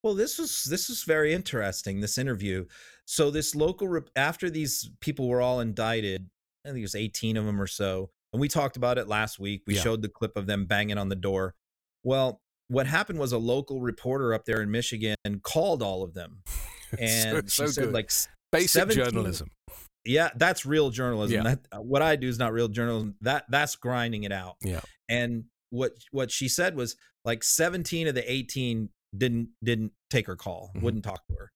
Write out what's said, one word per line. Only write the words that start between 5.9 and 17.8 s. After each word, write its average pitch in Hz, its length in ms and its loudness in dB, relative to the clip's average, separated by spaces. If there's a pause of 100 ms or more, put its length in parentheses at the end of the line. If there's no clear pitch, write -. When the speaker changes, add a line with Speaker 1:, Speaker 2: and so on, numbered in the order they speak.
Speaker 1:
I 143 40 -12
think 135 80 -6
it 113 40 -6
was 98 120 -6
eighteen 110 420 -2
of 107 80 0
them 104 160 0
or 98 60 0
so, 95 420 -2 (240)
and 113 80 -2
we 147 80 2
talked 143 300 0
about 123 180 2
it 117 100 -2
last 107 320 -2
week. 98 280 -4
We 101 80 2
Speaker 2:
Yeah. 95 80 2
Speaker 1:
showed 113 180 2
the 107 80 -4
clip - 260 -4
of 101 120 -2
them 101 180 2
banging 104 320 2
on 98 140 0
the 98 40 0
door. 95 400 0 (480)
Well, 131 380 2 (280)
what 131 180 2
happened 170 320 0
was 131 140 0
a 123 60 2
local 127 440 0
reporter 123 500 -2
up 110 140 -2
there 110 160 0
in 104 80 -2
Michigan 110 440 -2 (280)
called 160 400 0
all 95 200 -2
of 85 120 -8
them. 90 320 -14
Speaker 2:
<laughs> - 60 -8 (380)
So, 110 100 -4
Speaker 1:
And 110 520 0
Speaker 2:
so 143 140 2
Speaker 1:
she 147 60 0
said, 127 140 0